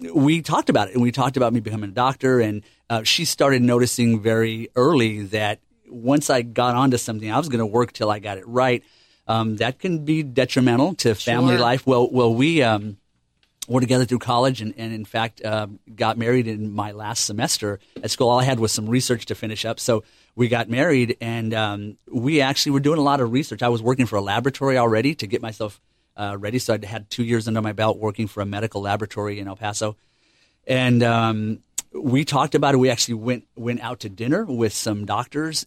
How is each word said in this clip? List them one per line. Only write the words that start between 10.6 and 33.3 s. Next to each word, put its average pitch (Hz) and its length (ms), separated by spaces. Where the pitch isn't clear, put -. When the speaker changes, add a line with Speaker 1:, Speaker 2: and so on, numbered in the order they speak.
Speaker 1:
to 113 180
family 123 400
Speaker 2:
Sure. 120 60
Speaker 1:
life. 120 260
Well, 127 240
well, 120 240
we, 151 280
um, 107 340
were 123 120
together 127 240
through 120 140
college, 127 420
and, 107 160
and 113 160
in 110 120
fact, 113 400
uh, 107 240
got 110 240
married 117 300
in 107 240
my 104 180
last 107 360
semester 107 520
at 110 80
school. 120 180
All 123 120
I 127 40
had 131 140
was 110 140
some 107 160
research 123 380
to 107 100
finish 110 280
up, 113 140
so 110 240
we 120 140
got 113 200
married, 123 520
and, 117 340
um, 104 440
we 139 300
actually 139 320
were 139 80
doing 147 180
a 143 40
lot 143 180
of 117 100
research. 123 320
I 120 60
was 120 120
working 127 260
for 104 100
a 101 60
laboratory 127 540
already 120 380
to 110 120
get 117 160
myself, 110 380
uh, 101 220
ready, 107 200
so 117 160
I'd 104 100
had 104 240
two 123 160
years 113 220
under 113 160
my 107 100
belt 110 260
working 107 280
for 104 140
a 101 60
medical 104 340
laboratory 104 580
in 98 100
El 95 80
Paso. 107 400
And, 127 380
um, 113 560
we 131 280
talked 147 320
about 143 180
it. 131 40
We 127 120
actually 120 240
went, 113 400